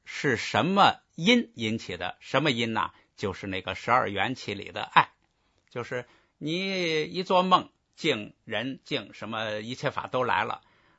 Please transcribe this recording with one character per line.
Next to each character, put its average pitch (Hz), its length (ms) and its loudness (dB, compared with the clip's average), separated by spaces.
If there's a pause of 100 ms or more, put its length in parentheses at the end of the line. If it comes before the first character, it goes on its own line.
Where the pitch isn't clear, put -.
是 - 320 -2
什 - 300 2
么 185 340 4 (160)
因 233 400 4
引 113 220 -2
起 - 180 -8
的？ 87 240 -8
什 - 220 0
么 156 80 2
因 117 240 -2
呐？ 104 180 -2 (240)
就 98 180 -4
是 - 140 -12
那 95 140 -6
个 95 140 -6
十 - 160 -2
二 120 180 4
缘 101 260 -2
起 - 180 -8
里 95 180 -12
的 104 100 -8
爱。 - 300 6 (580)
就 120 140 -8
是 123 220 -8 (340)
你 170 640 -2
一 175 200 -6
做 180 200 4
梦， 185 260 4 (260)
境、 120 380 -2 (120)
人、 117 380 -6
境， 120 300 -6
什 104 160 -12
么 110 300 -6
一 117 160 -8
切 135 160 -2
法 - 160 -6
都 127 160 0
来 110 200 2
了。 113 180 -6 (380)